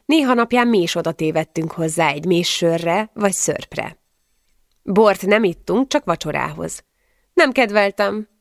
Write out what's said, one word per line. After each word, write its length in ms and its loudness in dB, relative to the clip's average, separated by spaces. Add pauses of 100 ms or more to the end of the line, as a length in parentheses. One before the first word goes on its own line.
néha 300 2
napján 340 2
mi 100 4
is 160 0
oda 180 -2
tévedtünk 600 -4
hozzá 360 -2
egy 160 -4
mézsörre 920 0
vagy 180 0
szörpre. 680 -6 (840)
Bort 440 2
nem 180 4
ittunk, 440 -2
csak 160 -2
vacsorához. 800 -6 (480)
Nem 200 2
kedveltem, 760 0 (120)